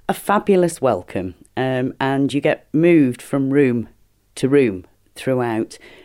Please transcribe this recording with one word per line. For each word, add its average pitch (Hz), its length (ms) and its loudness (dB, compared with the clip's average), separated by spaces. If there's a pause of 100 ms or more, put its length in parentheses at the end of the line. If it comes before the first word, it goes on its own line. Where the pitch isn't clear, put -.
A 190 60 -4
fabulous 190 640 0
welcome, 95 540 -4 (220)
um, 131 440 -4
and 135 320 -2
you 143 80 -2
get - 320 -2
moved 156 480 4
from 139 300 -4
room 127 380 2 (480)
to 131 120 -2
room 123 380 2 (280)
throughout, 120 640 -4 (260)